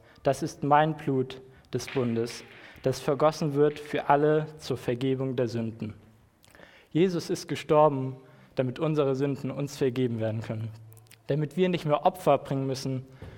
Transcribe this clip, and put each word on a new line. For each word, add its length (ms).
das 200
ist 200
mein 340
Blut 420
des 160
Bundes, 560
das 180
vergossen 540
wird 260
für 300
alle 380
zur 200
Vergebung 580
der 120
Sünden." 460
Jesus 400
ist 180
gestorben, 720
damit 240
unsere 360
Sünden 360
uns 260
vergeben 420
werden 220
können. 280
Damit 280
wir 140
nicht 160
mehr 200
Opfer 320
bringen 300
müssen, 380